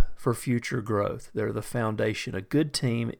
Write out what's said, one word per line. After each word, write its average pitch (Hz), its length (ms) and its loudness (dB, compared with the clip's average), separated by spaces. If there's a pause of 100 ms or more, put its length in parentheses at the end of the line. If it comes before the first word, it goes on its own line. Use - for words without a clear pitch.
(160)
for - 160 0
future 120 480 -2
growth. 104 540 -2
They're 107 180 -2
the 110 80 -4
foundation. 110 720 -2
A 95 60 -4
good 147 320 0
team 117 480 -2